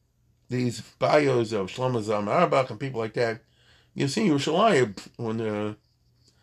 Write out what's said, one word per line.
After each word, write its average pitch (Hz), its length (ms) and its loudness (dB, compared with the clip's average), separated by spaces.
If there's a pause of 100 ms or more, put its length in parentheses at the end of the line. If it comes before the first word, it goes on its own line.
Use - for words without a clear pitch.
(500)
these 123 320 -2
bios 127 720 2
of 98 200 -4
Shlomo 123 320 -2
Zalman 104 240 -2
Auerbach 147 420 2
and 107 100 -12
people 131 200 -6
like 113 140 -6
that, 117 280 -2 (520)
you'll 139 160 -2
see 214 180 0
Yerushalayim 151 680 2 (200)
when, 113 220 -6
uh, 107 340 -4 (680)